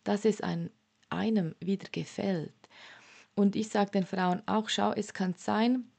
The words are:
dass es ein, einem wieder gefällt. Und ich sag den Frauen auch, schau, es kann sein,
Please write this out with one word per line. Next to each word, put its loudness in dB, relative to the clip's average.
dass 0
es 2
ein, -2
einem 0
wieder -2
gefällt. -2
Und 4
ich -2
sag 0
den 2
Frauen 0
auch, 0
schau, 2
es -4
kann -2
sein, 2